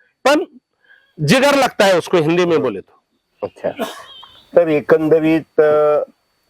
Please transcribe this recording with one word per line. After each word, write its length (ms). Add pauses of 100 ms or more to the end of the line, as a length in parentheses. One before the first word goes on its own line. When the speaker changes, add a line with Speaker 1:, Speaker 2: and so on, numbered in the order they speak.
(260)
Speaker 1:
पण 180 (840)
जिगर 280
लगता 300
है 120
उसको, 200
हिंदी 280
में 160
बोले 180
तो. 200 (440)
Speaker 2:
अच्छा, 400 (720)
तर 120
एकंदरीत, 920
अ, 380 (500)